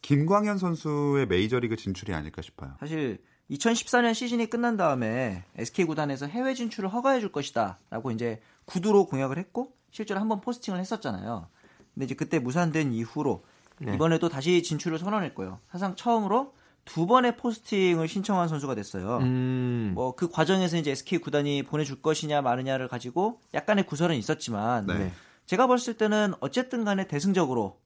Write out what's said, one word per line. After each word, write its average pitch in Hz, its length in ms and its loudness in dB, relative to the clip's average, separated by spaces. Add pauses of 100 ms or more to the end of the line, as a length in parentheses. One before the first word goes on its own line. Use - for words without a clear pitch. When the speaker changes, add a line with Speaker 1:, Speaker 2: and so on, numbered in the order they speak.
Speaker 1:
김광현 196 560 2
선수의 147 640 0
메이저리그 110 520 2
진출이 95 360 -6
아닐까 78 300 -8
싶어요. - 360 -14
Speaker 2:
사실 147 380 -4 (320)
이천십사 233 520 2
년 233 120 4
시즌이 233 380 -2
끝난 233 260 0
다음에 123 680 0 (120)
에스케이 143 320 -2
구단에서 143 400 -4
해외 247 260 -2
진출을 220 400 -4
허가해 254 280 2
줄 202 100 -4
것이다라고 117 800 -4
이제 113 280 -4 (260)
구두로 196 420 4
공약을 135 320 -2
했고 240 340 -8 (160)
실제로 208 300 -6
한번 214 220 -2
포스팅을 226 380 -6
했었잖아요. 113 680 -6 (480)
근데 135 100 -4
이제 123 80 -6
그때 156 240 -2
무산된 147 560 0
이후로 117 500 -2 (360)
Speaker 3:
네. 104 160 -4
Speaker 2:
이번에도 160 340 2
다시 160 320 2
진출을 160 380 -2
선언했고요. 170 600 -4 (120)
사상 185 240 -4
처음으로 233 580 2 (300)
두 165 220 0
번의 240 300 4
포스팅을 185 720 2
신청한 185 400 2
선수가 143 280 -2
됐어요. 101 420 -4
Speaker 3:
음. 127 760 0
Speaker 2:
뭐 127 220 -2
그 170 140 -2
과정에서 175 480 2
이제 147 140 0
에스케이 160 280 -2
구단이 143 440 0
보내줄 139 380 -4
것이냐 151 400 0
마느냐를 131 460 0
가지고 165 520 -2 (140)
약간의 196 320 2
구설은 165 300 0
있었지만 110 720 -2
Speaker 1:
네. 87 100 0
Speaker 3:
네. 92 140 -2 (340)
Speaker 2:
제가 233 220 4
봤을 240 280 2
때는 214 440 2
어쨌든 240 460 -2
간에 190 220 0
대승적으로 143 800 0